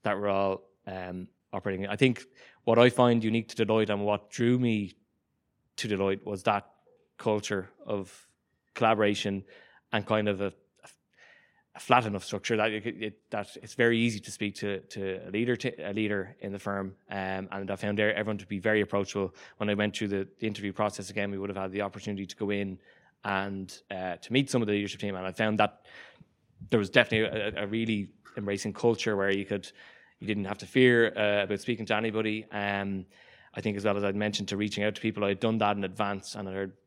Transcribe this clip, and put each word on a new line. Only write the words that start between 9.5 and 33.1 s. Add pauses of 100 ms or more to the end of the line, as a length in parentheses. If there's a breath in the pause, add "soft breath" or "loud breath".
and
kind
of
a, (1200 soft breath)
a
flat
enough
structure
that
it,
it, (120)
that
it's
very
easy
to
speak
to,
to
a
leader,
to
a
leader
in
the
firm. (160)
Um,
and
I
found
there
everyone
to
be
very
approachable. (240 loud breath)
When
I
went
through
the, (140)
the
interview
process
again,
we
would
have
had
the
opportunity
to
go
in (460 soft breath)
and,
uh,
to
meet
some
of
the
leadership
team.
And
I
found
that (840 loud breath)
there
was
definitely
a,
a
really (260)
embracing
culture
where
you
could, (500 loud breath)
you
didn't
have
to
fear,
uh,
about
speaking
to
anybody.
Um, (480 loud breath)